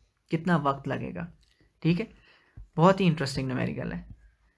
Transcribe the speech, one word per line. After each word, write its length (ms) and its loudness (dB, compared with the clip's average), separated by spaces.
कितना 280 0
वक्त 280 -2
लगेगा, 400 -6
ठीक 160 2
है? 80 -6
बहुत 260 6
ही 40 4
इंटरेस्टिंग 420 0
न्यूमेरिकल 440 -4
है। 140 -10